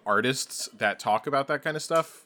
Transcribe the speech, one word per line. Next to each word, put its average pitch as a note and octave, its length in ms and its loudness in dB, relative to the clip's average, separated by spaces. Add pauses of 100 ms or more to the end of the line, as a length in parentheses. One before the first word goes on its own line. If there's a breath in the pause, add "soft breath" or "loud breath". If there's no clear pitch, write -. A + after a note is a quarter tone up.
artists G#2+ 720 -2
that G#2 220 0
talk A2 280 0
about C#3 220 0
that D3 120 -2
kind D#3 140 -4
of D3+ 80 -6
stuff, D#3+ 420 0